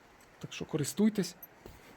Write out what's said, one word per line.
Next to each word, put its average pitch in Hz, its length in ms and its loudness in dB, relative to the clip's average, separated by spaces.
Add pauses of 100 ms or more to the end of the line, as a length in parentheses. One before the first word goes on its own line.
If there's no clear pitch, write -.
(380)
Так - 140 -12
що - 120 -8
користуйтесь, 196 720 2 (600)